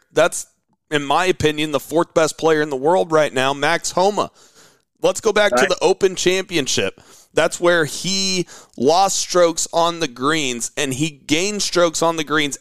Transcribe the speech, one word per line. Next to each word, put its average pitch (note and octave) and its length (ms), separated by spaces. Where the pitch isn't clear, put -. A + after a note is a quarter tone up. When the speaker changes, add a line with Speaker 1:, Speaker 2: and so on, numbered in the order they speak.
Speaker 1:
That's, - 340
in D3 140
my D#3 200
opinion, D3+ 460
the C3+ 80
fourth D#3+ 340
best D#3+ 240
player D#3 240
in D3+ 80
the C#3 60
world E3+ 380
right D3+ 200
now, C3 200
Max D3+ 380
Homa. F#3 380
Let's F3+ 200
go G#3+ 100
back G#3 200
to G#3 100
Speaker 2:
Right. D#3 80
Speaker 1:
the F3 120
Open F#3 340
Championship. E3+ 840
That's E3 260
where F3 260
he F#3+ 600
lost F3 400
strokes E3+ 540
on E3+ 300
the D#3 60
greens, B2+ 680
and C#3 180
he D#3 180
gained F3 500
strokes E3+ 400
on E3 160
the D#3+ 60
greens D3 380